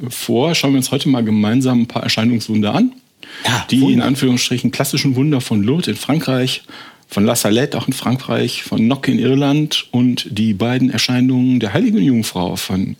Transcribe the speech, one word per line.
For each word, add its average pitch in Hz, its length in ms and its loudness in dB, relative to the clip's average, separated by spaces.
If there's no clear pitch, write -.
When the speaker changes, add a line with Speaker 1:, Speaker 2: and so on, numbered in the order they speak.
Speaker 1:
vor, 120 460 -2
schauen - 180 0
wir 135 60 4
uns 127 120 -2
heute - 180 0
mal 127 160 2
gemeinsam 117 580 2
ein 117 40 0
paar - 160 -6
Erscheinungswunder 110 720 0
an, 247 180 2
Speaker 2:
Ja, - 260 -2
Speaker 1:
die 120 100 2
Speaker 2:
Wunder. 135 140 4
Speaker 1:
in 120 80 4
Anführungsstrichen 123 680 0
klassischen 139 460 -2
Wunder 139 240 2
von 110 220 -2
Lourdes 143 260 0
in 110 80 -4
Frankreich, 131 640 -2
von 98 140 0
La 120 100 2
Salette 117 440 0
auch 123 100 -4
in 131 60 -4
Frankreich, 120 720 -4
von 107 160 -4
Knock 131 280 0
in 120 100 2
Irland 139 760 0
und 123 380 0
die 110 220 0
beiden 123 380 0
Erscheinungen 127 680 2
der 107 140 -2
Heiligen 208 300 2
Jungfrau 104 540 0
von 95 440 -4